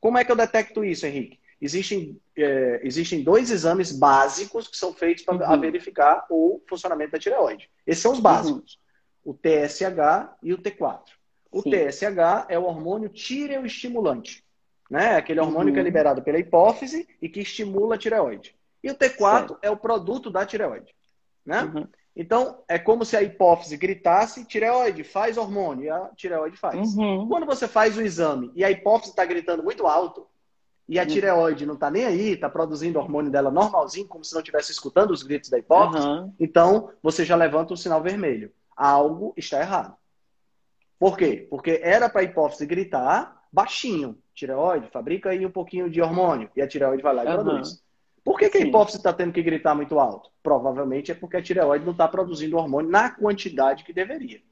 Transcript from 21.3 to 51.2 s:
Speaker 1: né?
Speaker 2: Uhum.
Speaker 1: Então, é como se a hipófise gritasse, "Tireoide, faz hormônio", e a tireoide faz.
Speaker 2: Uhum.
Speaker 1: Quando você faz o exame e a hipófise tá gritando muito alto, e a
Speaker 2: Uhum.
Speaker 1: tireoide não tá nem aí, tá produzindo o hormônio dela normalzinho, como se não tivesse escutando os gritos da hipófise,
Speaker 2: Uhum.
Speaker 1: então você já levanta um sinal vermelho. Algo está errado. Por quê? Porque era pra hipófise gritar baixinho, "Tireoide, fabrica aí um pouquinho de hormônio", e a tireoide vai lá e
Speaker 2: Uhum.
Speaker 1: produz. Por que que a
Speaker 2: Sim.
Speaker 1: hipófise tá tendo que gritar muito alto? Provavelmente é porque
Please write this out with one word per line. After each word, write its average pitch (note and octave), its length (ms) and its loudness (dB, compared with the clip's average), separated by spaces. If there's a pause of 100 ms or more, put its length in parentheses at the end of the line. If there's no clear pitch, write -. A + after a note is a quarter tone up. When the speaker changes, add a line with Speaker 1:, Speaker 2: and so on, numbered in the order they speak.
Speaker 1:
né? E3+ 160 -2
Speaker 2:
Uhum. D#3 240 -8 (300)
Speaker 1:
Então, A3+ 420 -2 (100)
é E3+ 100 0
como A3 260 2
se A3+ 120 -2
a G#3 60 4
hipófise E3+ 540 2
gritasse, F#3+ 680 0
"Tireoide, A3+ 580 0
faz A3 360 -4
hormônio", G3 460 -4
e D3+ 60 -6
a F3+ 240 -6
tireoide E3 420 -6
faz. G3 380 -4
Speaker 2:
Uhum. G3+ 320 0
Speaker 1:
Quando D#4+ 200 -2
você C4 200 -2
faz A3 300 2
o A3+ 60 -4
exame D#3 520 -2
e F3 80 0
a G3 80 4
hipófise G3+ 440 2
tá F#3 100 2
gritando E3+ 380 -4
muito G3 240 -2
alto, D#3+ 400 0 (600)
e D#3+ 120 -2
a F3+ 40 2
Speaker 2:
Uhum. E3+ 60 -2
Speaker 1:
tireoide E3 560 2
não D3 120 -6
tá - 140 -2
nem G3+ 140 0
aí, G3+ 320 0
tá D3 120 -4
produzindo D#3 500 -4
o C#3+ 40 -2
hormônio D3 280 -4
dela C#3 200 2
normalzinho, F3+ 560 0
como D#3+ 160 -20
se - 120 -14
não D#3+ 80 -4
tivesse - 280 -4
escutando F3+ 420 2
os C#3 100 -4
gritos C#3 260 -6
da B2+ 100 0
hipófise, D#3+ 480 2
Speaker 2:
Uhum. F3 320 -4
Speaker 1:
então F3 520 4 (120)
você D#3 220 0
já E3 120 2
levanta E3 360 2
um F3 40 -8
sinal E3 260 -2
vermelho. D#3 500 -4 (240)
Algo D3 600 2
está D3+ 240 -6
errado. F3+ 360 -4 (1000)
Por F#3+ 180 2
quê? D3+ 320 0
Porque D#3+ 340 -2
era G#3+ 260 4
pra G#3+ 140 0
hipófise D#3 440 -2
gritar E3+ 760 -2 (100)
baixinho, E3+ 640 -2 (160)
"Tireoide, C#3+ 580 -2
fabrica E3 380 -6
aí F#3 160 -2
um F#3 40 -6
pouquinho F3+ 380 -6
de E3 140 0
hormônio", E3 520 0
e C3+ 80 -4
a C3+ 60 -2
tireoide C3+ 340 -2
vai C#3+ 120 2
lá B2 100 -2
e D3 40 -2
Speaker 2:
Uhum. E3+ 60 0
Speaker 1:
produz. F3+ 480 -4 (420)
Por - 140 0
que G#4 100 4
que G4+ 80 2
a G4 60 6
Speaker 2:
Sim. D4+ 60 2
Speaker 1:
hipófise G#3+ 340 4
tá F#3 100 2
tendo F3+ 200 -2
que E3+ 100 -2
gritar D#3+ 320 2
muito D3 240 -2
alto? A2+ 320 0 (120)
Provavelmente C3+ 680 -2
é - 20 -4
porque F3+ 220 -10